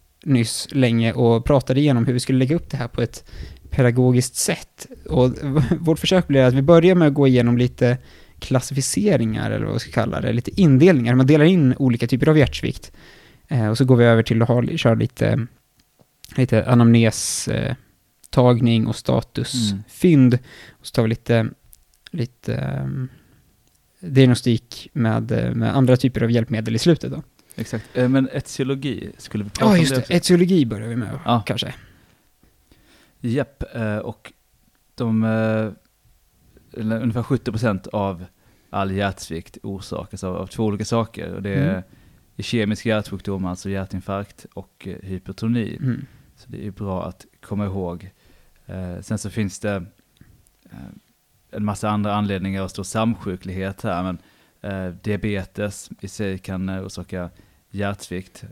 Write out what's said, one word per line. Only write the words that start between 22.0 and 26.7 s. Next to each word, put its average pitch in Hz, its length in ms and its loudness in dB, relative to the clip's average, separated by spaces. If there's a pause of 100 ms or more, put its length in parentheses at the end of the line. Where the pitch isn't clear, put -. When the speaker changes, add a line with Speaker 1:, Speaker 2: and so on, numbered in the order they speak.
Speaker 1:
lite, 120 440 -8
ehm, 135 540 -6 (880)
diagnostik 127 920 2
med, 113 380 -2
eh, 117 220 -2
med 113 220 -2
andra 127 220 6
typer 123 260 -2
av 113 80 0
hjälpmedel 113 440 0